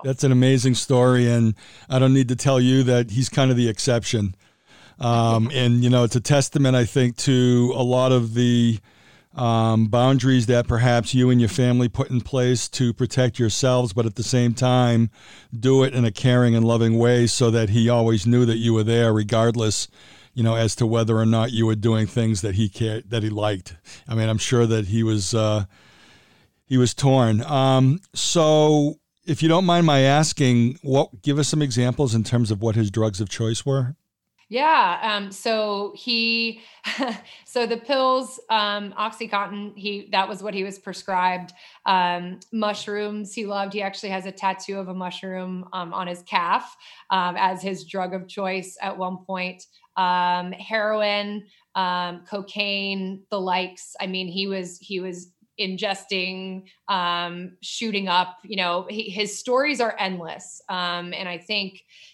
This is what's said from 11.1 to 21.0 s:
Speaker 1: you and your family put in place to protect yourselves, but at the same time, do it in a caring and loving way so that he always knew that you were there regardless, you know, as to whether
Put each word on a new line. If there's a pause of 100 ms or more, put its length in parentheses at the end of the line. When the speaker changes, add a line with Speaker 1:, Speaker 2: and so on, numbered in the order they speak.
Speaker 1:
you
and
your
family
put
in
place
to
protect
yourselves,
but
at
the
same
time, (500)
do
it
in
a
caring
and
loving
way
so
that
he
always
knew
that
you
were
there
regardless, (460)
you
know,
as
to
whether